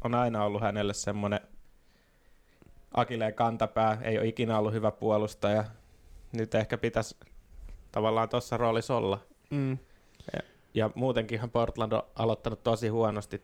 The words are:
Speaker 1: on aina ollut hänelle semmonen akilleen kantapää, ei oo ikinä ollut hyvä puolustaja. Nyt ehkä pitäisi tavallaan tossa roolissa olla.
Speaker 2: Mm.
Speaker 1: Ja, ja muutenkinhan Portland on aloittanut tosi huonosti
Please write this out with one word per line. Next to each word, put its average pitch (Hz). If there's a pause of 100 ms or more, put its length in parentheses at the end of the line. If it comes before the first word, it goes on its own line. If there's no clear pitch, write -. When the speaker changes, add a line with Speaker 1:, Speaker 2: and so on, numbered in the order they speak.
Speaker 1:
on 120
aina 117
ollut 104
hänelle 104
semmonen 101 (1500)
akilleen 113
kantapää, 110
ei 110
oo 113
ikinä 113
ollut 107
hyvä 107
puolustaja. 107 (680)
Nyt 113
ehkä 110
pitäisi 117 (760)
tavallaan 110
tossa 120
roolissa 113
olla. 101 (240)
Speaker 2:
Mm. 135 (540)
Speaker 1:
Ja, - (340)
ja 110
muutenkinhan 117
Portland 113
on 110 (120)
aloittanut 110
tosi 113
huonosti 107